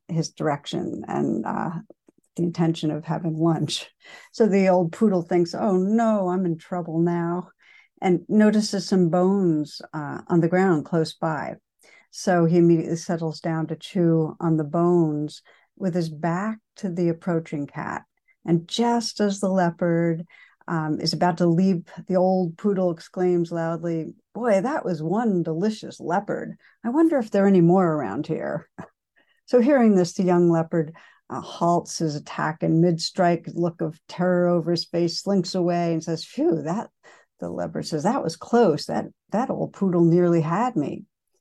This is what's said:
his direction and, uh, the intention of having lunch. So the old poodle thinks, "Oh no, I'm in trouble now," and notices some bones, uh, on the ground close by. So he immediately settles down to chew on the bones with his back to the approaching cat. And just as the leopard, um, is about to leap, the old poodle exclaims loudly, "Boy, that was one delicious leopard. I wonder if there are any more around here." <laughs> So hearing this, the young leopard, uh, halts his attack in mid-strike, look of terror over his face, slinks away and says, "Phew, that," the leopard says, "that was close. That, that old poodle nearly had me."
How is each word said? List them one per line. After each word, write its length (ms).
his 220
direction 760
and, 380
uh, 240
the 80
intention 480
of 140
having 320
lunch. 520
So 140
the 200
old 240
poodle 300
thinks, 340
"Oh 220
no, 500
I'm 180
in 120
trouble 420
now," 520
and 260
notices 580
some 220
bones, 760
uh, 340
on 140
the 80
ground 340
close 300
by. 420
So 320
he 140
immediately 400
settles 420
down 280
to 100
chew 640
on 160
the 80
bones 760
with 160
his 160
back 500
to 120
the 200
approaching 580
cat. 360
And 220
just 520
as 200
the 100
leopard, 760
um, 340
is 120
about 240
to 80
leap, 440
the 80
old 420
poodle 340
exclaims 600
loudly, 640
"Boy, 280
that 240
was 180
one 400
delicious 560
leopard. 560
I 60
wonder 280
if 140
there 120
are 40
any 140
more 320
around 340
here." 500
<laughs> 120
So 140
hearing 320
this, 200
the 100
young 260
leopard, 460
uh, 100
halts 600
his 160
attack 480
in 180
mid-strike, 720
look 260
of 280
terror 400
over 240
his 140
face, 340
slinks 340
away 400
and 100
says, 220
"Phew, 380
that," 260
the 100
leopard 360
says, 180
"that 200
was 120
close. 520
That, 180
that 220
old 220
poodle 300
nearly 380
had 340
me." 300